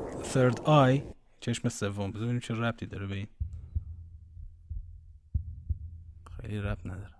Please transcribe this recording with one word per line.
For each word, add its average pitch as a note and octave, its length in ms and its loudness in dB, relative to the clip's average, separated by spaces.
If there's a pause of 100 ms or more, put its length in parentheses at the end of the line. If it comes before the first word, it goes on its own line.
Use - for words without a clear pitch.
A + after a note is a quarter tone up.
(340)
Third B2+ 220 8
Eye، C#3 460 8 (380)
چشم A#2 300 -2
سوم. G2+ 420 -2
بذار G#2 120 -4
ببینیم A#2+ 160 0
چه A#2+ 140 -4
ربطی A2+ 320 0
داره G2 220 -8
به G2 80 -4
این. F#2+ 120 -6 (3250)
خیلی G#2+ 180 -4
ربط G2+ 260 -2
نداره. F#2+ 240 -8 (100)